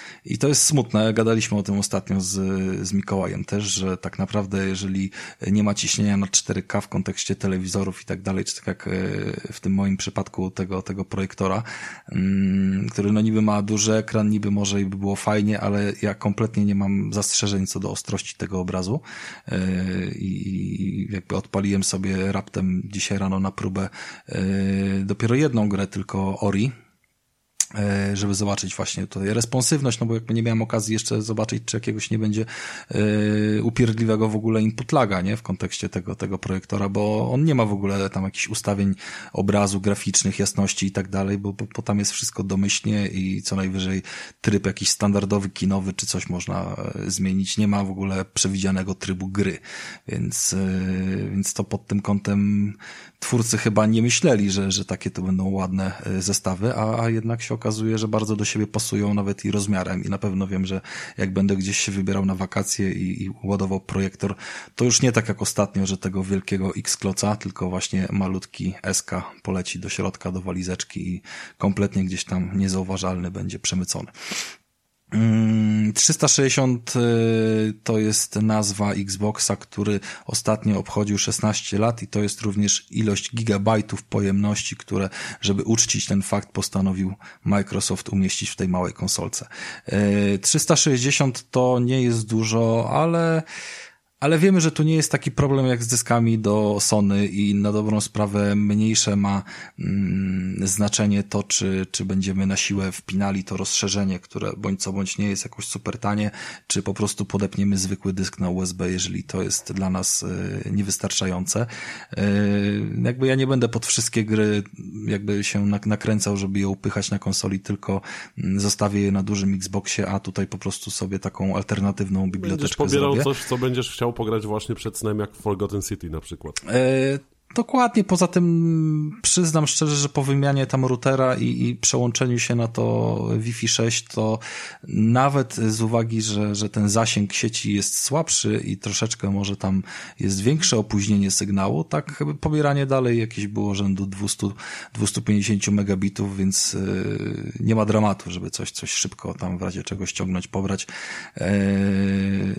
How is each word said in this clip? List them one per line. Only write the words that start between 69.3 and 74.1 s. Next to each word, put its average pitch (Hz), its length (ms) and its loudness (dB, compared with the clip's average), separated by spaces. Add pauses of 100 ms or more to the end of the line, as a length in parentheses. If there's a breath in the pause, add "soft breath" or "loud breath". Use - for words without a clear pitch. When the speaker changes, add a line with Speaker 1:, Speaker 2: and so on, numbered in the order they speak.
Speaker 1:
poleci 92 360 -4
do 98 100 -8
środka, 95 440 -4
do 92 80 -4
walizeczki 92 680 -6
i 90 140 -4 (360 loud breath)
kompletnie 98 460 0
gdzieś 90 200 -4
tam 90 340 -2
niezauważalny 92 720 -2
będzie, 95 280 -8
przemycony. - 540 -4 (960 loud breath)